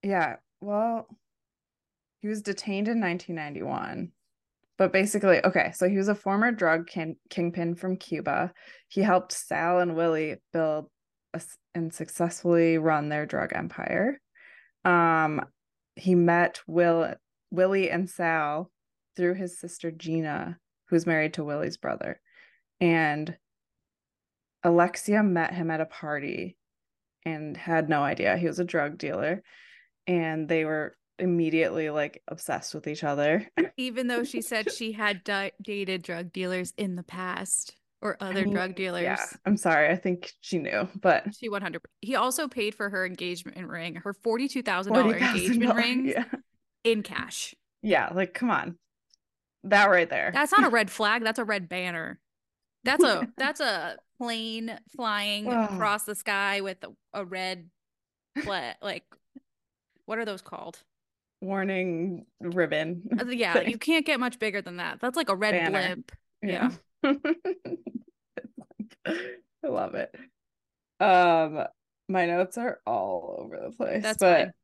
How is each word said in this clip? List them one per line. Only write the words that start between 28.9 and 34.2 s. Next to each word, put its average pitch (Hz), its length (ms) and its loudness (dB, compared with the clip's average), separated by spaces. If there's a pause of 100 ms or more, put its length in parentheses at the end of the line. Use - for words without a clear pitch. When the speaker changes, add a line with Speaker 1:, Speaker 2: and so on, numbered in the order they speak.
Speaker 1:
dealer. 151 440 -4 (680)
And 160 400 0
they 160 160 2
were 156 320 -4 (220)
immediately, 160 720 2
like, 147 360 -4
obsessed - 480 -8
with 156 140 -8
each 151 160 -6
other. 147 420 2 (100)
<laughs> 339 200 0
Speaker 2:
Even 247 320 -4
though 240 160 0